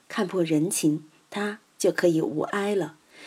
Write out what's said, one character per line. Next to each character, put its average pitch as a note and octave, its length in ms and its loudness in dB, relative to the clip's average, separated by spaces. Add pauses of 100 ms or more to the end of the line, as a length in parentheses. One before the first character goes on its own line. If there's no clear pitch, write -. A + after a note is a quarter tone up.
看 G#3 200 -2
破 F3+ 160 0
人 D#3+ 260 2
情， D#3 340 0 (260)
他 G3+ 300 -6 (180)
就 F#3 140 2
可 F3 160 2
以 D#3+ 140 4
无 D3+ 200 -2
哀 G3+ 340 -2
了。 D#3 200 -4 (320)